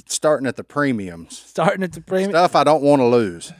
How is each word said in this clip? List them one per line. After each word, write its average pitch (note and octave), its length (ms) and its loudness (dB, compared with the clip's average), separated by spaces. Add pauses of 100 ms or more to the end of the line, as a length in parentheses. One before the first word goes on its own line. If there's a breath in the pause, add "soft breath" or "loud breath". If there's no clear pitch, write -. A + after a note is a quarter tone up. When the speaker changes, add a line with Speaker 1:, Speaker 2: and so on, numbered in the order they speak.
Speaker 1:
starting C#3+ 420 -2
at A#2 100 -6
the A2+ 80 -12
premiums. G2 720 -6
Speaker 2:
Starting F#3+ 440 -2
at F3 120 -8
the D#3+ 80 -16
premium. F#3+ 300 -4
Speaker 1:
Stuff F3 260 2
I C#3+ 80 4
don't D3 180 2
wanna C#3+ 240 4
lose. G#2+ 520 0